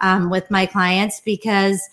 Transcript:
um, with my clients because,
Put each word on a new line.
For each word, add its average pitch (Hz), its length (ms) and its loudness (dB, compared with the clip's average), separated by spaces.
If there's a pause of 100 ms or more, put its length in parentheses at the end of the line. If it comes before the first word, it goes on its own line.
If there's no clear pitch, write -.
um, 185 280 2
with 185 200 -2
my 190 160 2
clients 185 560 0
because, 196 600 0 (100)